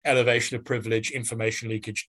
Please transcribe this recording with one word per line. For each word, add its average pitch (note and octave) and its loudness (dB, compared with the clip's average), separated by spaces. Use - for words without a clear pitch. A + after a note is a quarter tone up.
elevation B2 4
of A#2 -8
privilege, A2+ 0
information A#2 -4
leakage G#2+ -6